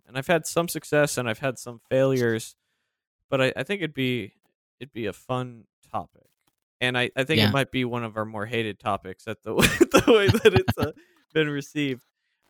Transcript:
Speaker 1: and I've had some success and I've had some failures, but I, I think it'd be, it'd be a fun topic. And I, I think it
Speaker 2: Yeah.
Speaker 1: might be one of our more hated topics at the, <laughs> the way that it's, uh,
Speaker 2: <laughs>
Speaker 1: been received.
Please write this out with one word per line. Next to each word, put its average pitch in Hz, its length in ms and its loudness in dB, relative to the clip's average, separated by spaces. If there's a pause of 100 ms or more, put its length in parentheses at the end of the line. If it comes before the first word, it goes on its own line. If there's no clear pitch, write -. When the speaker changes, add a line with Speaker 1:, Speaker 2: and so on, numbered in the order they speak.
Speaker 1:
and 120 120 -12
I've 135 100 -6
had 165 180 0
some 170 220 -2
success 151 500 0
and 123 120 -2
I've 110 100 -6
had 135 180 -6
some 120 220 -16 (100)
failures, 131 640 2 (760)
but 135 120 0
I, 131 160 2
I 131 60 -4
think 202 180 -6
it'd 151 120 -6
be, 123 400 -4 (460)
it'd 131 140 -18
be 110 140 -6
a 92 60 -4
fun 123 520 -10 (260)
topic. - 360 -12 (540)
And 127 160 -2
I, 123 200 -2
I 135 80 0
think 156 140 2
it - 40 4
Speaker 2:
Yeah. 104 80 2
Speaker 1:
might 135 200 -2
be 127 120 -2
one 120 220 -4
of 107 100 -12
our 107 80 -4
more 107 220 -2
hated 110 340 -4
topics 98 480 -6
at 110 160 -10
the, 110 120 -4
<laughs> - 500 4
the 262 80 6
way 202 160 4
that 220 240 4
it's, - 240 2
uh, 151 160 -2 (180)
Speaker 2:
<laughs> - 220 -20
Speaker 1:
been 156 160 0
received. 143 560 -4 (440)